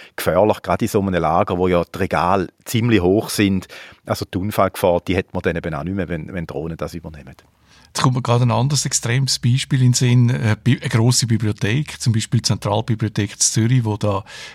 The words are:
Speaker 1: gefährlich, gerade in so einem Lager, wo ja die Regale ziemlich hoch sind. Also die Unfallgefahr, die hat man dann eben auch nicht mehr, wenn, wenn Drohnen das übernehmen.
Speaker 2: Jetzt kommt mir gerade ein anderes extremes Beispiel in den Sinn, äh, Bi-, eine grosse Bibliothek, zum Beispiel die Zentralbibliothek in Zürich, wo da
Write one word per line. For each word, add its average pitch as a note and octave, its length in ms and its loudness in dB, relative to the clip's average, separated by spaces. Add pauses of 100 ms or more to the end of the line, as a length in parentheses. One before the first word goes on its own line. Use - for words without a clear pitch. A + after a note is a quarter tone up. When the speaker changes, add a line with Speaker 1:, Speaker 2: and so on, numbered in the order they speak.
(160)
Speaker 1:
gefährlich, G2 460 2
gerade F#2 240 0
in G#2 40 -2
so G#2 120 2
einem F#2 200 0
Lager, F2 360 0
wo F2+ 100 2
ja F2 160 2
die - 160 -10
Regale F2+ 480 0 (180)
ziemlich A2+ 360 2
hoch F#2+ 280 2
sind. G2 380 0 (380)
Also - 200 -4
die - 120 -8
Unfallgefahr, F#2+ 640 0
die - 160 -2
hat - 160 -4
man F2+ 100 -4
dann E2+ 120 0
eben E2 180 -6
auch D2 100 -6
nicht F#2 120 -6
mehr, F2 140 -4
wenn, D#2 240 -8
wenn E2+ 140 -8
Drohnen D#2 300 -8
das - 180 -8
übernehmen. D#2 400 -16 (600)
Speaker 2:
Jetzt - 80 -2
kommt B2+ 140 2
mir B2 60 -4
gerade A#2+ 200 2
ein A#2+ 80 2
anderes B2+ 340 0
extremes B2+ 540 -2
Beispiel B2+ 400 0
in B2+ 120 6
den - 20 4
Sinn, B2 360 4
äh, B2 320 0
Bi-, D#3+ 200 2
eine - 80 -4
grosse A#2+ 380 2
Bibliothek, A2 720 -2
zum A#2 100 2
Beispiel A2 300 0
die - 60 -4
Zentralbibliothek G#2 840 -2
in - 80 -18
Zürich, A#2 460 2
wo G#2+ 100 -2
da G2+ 300 -2 (300)